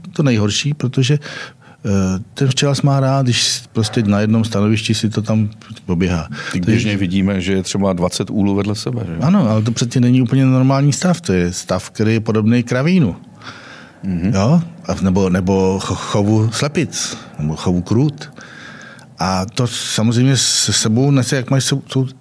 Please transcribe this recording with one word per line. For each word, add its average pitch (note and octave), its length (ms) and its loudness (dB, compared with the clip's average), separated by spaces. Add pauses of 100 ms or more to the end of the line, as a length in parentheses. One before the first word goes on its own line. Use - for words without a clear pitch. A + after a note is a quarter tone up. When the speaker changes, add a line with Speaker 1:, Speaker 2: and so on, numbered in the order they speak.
(140)
Speaker 1:
to E3 100 0
nejhorší, A#2 500 2
protože, C3 460 0 (680)
eh, G2+ 40 -2 (440)
ten C#3 140 0
včelař C#3 340 0
má C#3 180 2
rád, C3+ 260 2
když - 360 0 (120)
prostě A2+ 300 0
na G2+ 160 2
jednom A2 260 2
stanovišti G#2+ 480 0
si G#2+ 160 -2
to G#2+ 120 -4
tam G#2+ 280 0 (360)
poběhá. F2 440 0
Speaker 2:
Teď - 80 -12 (140)
Speaker 1:
Takže F2+ 200 -2
Speaker 2:
běžně A2 260 2
vidíme, F#2+ 440 0
že F#2+ 120 -2
je F#2+ 100 0
třeba G2 300 0
dvacet F2 360 -2
úlů G2+ 260 0
vedle G2+ 200 -2
sebe, A#2 320 -6
že? E2 140 -8
Speaker 1:
Ano, D#3+ 280 4
ale A2 120 2
to A#2 100 0
přece A#2+ 280 0
není B2 220 4
úplně C3+ 240 2
normální C3+ 480 4
stav. F3 280 0
To G2 120 -2
je F2 200 2
stav, - 360 -4
který A2 240 0
je A2+ 60 2
podobný A2 440 2
kravínu. C3+ 520 2 (880)
Speaker 2:
Mhm. F#2 300 0
Speaker 1:
Jo? A#2+ 280 4 (240)
A - 160 -2
nebo, F#2+ 280 2
nebo F#2+ 500 2
cho-, G2 160 -4
chovu A2 560 0
slepic, - 680 -4 (220)
nebo D2+ 160 -4
chovu F2+ 260 0
krůt. C3+ 480 0 (960)
A F#2+ 220 0
to A#2+ 220 -2
samozřejmě A#2+ 680 0
s - 340 0
sebou A#2+ 400 2
nese, C#3 240 2
jak B2+ 140 -2
mají, C3+ 120 2
jsou, C#3 260 -2
jsou, C3 200 0 (140)